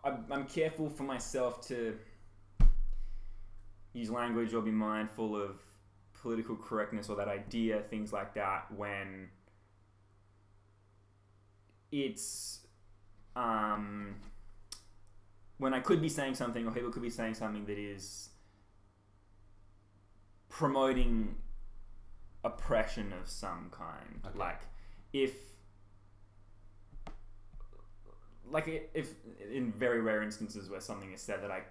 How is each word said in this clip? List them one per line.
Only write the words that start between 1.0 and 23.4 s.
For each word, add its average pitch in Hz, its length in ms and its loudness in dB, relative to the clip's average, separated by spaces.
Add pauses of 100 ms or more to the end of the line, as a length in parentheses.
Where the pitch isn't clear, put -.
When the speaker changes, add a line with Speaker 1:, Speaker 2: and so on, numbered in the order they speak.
Speaker 1:
myself 127 640 0
to 117 300 -2 (2000)
use 117 160 -4
language 117 440 2
or 113 80 4
be 110 100 2
mindful 107 720 2
of 98 200 -4 (600)
political 113 360 0
correctness 107 520 -2
or 107 60 0
that 101 140 0
idea, 107 600 2
things 107 220 -4
like 98 220 -4
that, 98 320 0 (100)
when 98 540 -6 (2500)
it's, - 680 -2 (760)
um, 104 800 0 (1400)
when 131 160 2
I 127 60 2
could 156 220 6
be 156 80 2
saying 135 260 0
something 117 320 -2
or 113 40 0
people 120 200 -2
could 117 100 -4
be 120 80 -2
saying 113 260 -2
something 107 300 -4
that 101 120 -4
is 101 520 -8 (2250)
promoting 127 880 6 (1080)
oppression 107 680 2
of 87 160 -4
some 85 420 -6